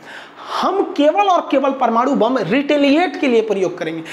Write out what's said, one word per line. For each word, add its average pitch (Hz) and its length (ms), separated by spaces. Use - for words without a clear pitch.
हम 370 360
केवल 330 300
और 349 240
केवल 269 200
परमाणु 247 400
बम 233 260
रिटेलिएट 285 840
के 294 60
लिए 233 140
प्रयोग 190 360
करेंगे। 160 340